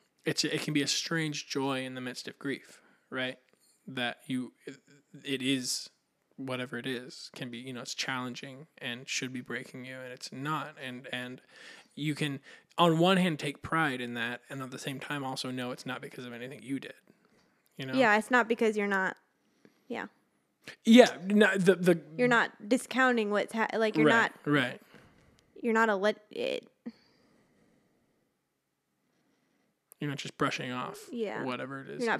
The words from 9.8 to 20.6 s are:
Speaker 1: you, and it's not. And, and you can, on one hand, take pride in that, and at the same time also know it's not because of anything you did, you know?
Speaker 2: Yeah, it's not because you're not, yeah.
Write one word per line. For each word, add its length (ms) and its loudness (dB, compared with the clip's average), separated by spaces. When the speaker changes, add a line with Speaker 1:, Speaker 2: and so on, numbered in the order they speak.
Speaker 1:
you, 100 -12
and 160 -12
it's 180 -14
not. 440 -6
And, 280 -12
and 280 -8
you 180 -2
can, 260 -4
on 220 6
one 180 6
hand, 220 2
take 240 -6
pride 400 0
in 120 -6
that, 360 -6
and 100 -8
at 100 -8
the 80 -10
same 220 -8
time 240 -6
also 260 -6
know 200 -6
it's 160 -12
not 160 -6
because 240 -14
of 80 -12
anything 280 -12
you 160 -6
did, 140 -12
you 80 -10
know? 80 -6
Speaker 2:
Yeah, 240 6
it's 120 -4
not 180 4
because 280 2
you're 100 0
not, 300 -2
yeah. 180 -8